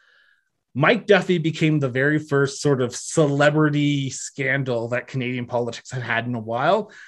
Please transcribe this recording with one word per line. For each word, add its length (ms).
Mike 320
Duffy 320
became 400
the 100
very 300
first 420
sort 220
of 120
celebrity 1160
scandal 800
that 180
Canadian 400
politics 440
had 120
had 240
in 80
a 60
while. 520